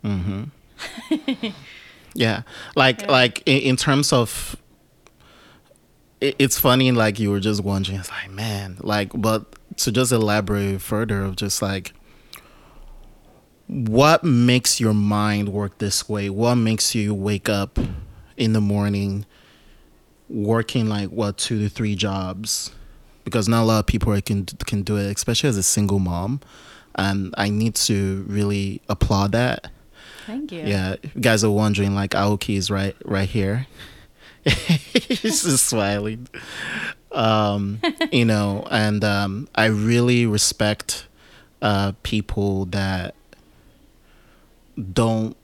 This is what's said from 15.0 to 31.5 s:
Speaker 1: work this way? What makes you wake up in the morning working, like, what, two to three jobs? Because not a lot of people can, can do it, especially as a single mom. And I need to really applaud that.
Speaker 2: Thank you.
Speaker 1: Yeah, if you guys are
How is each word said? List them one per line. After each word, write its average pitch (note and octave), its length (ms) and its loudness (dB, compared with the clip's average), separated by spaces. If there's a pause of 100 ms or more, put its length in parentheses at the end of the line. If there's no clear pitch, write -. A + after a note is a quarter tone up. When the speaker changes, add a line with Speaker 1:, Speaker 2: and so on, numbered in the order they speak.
Speaker 1:
work G2+ 300 -4
this - 280 -2
way? G2+ 220 -4
What A2+ 260 2
makes A2 400 0
you G#2 180 0
wake G2+ 360 -2
up G2+ 280 0 (600)
in A2 160 2
the A2 80 2
morning G2+ 640 0 (1040)
working, A2+ 580 0
like, G2+ 220 -2
what, G#2 280 -4
two A2 220 -4
to G#2 80 0
three G#2 280 -4
jobs? F#2+ 760 -4 (540)
Because A2 240 0
not A#2 140 4
a - 20 4
lot A2 140 4
of G#2 80 0
people G#2 340 2
can, G2 240 -2
can - 380 -4
do G#2 140 -2
it, G2+ 200 -2
especially A#2+ 320 0
as G#2+ 80 0
a F#2+ 60 -2
single G2+ 360 2
mom. F#2 400 -2 (540)
And G2 440 -2
I G2+ 120 2
need G#2+ 260 0
to G2 520 0
really G2+ 600 -2
applaud G2+ 460 2
that. B2 360 0 (580)
Speaker 2:
Thank C4 240 -8
you. E3+ 120 -10
Speaker 1:
Yeah, G2 380 -2
if - 140 -14
you A2+ 60 -6
guys A2+ 220 4
are G#2+ 80 4